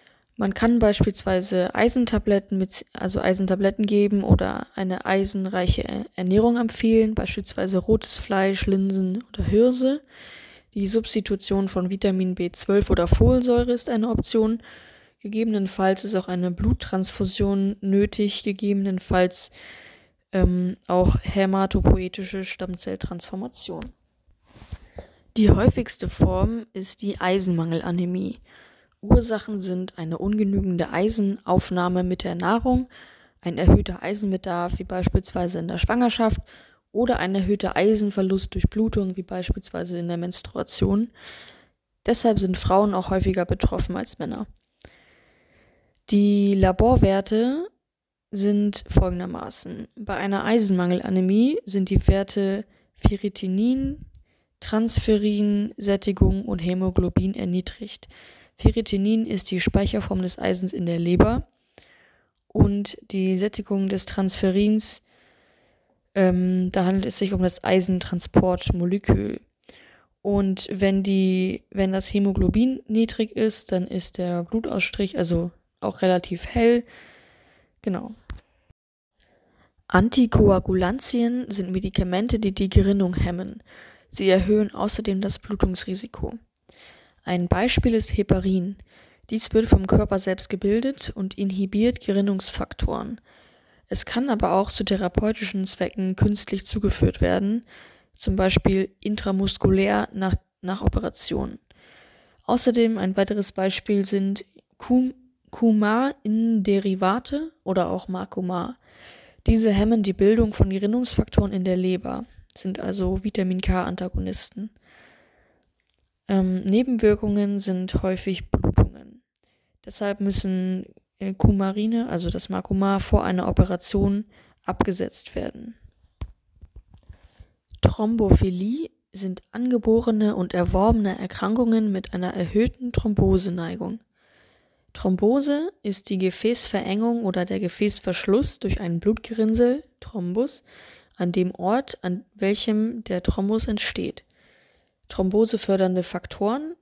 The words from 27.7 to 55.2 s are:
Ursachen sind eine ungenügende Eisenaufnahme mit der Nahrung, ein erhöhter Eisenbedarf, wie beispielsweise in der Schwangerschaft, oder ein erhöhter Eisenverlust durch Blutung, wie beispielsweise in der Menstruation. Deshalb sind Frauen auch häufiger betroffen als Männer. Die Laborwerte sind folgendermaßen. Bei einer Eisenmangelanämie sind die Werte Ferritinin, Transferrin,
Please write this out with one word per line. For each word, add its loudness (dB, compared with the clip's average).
Ursachen 2
sind -6
eine -6
ungenügende 0
Eisenaufnahme 0
mit -4
der -4
Nahrung, 0
ein -6
erhöhter 4
Eisenbedarf, -4
wie -10
beispielsweise -2
in -6
der -6
Schwangerschaft, 2
oder 2
ein -2
erhöhter 0
Eisenverlust 2
durch -2
Blutung, -2
wie -8
beispielsweise -6
in -6
der -4
Menstruation. -4
Deshalb 2
sind -2
Frauen 2
auch -4
häufiger 0
betroffen -2
als -10
Männer. -8
Die 4
Laborwerte 4
sind 0
folgendermaßen. 0
Bei -6
einer 0
Eisenmangelanämie 2
sind -2
die 4
Werte 0
Ferritinin, -2
Transferrin, 0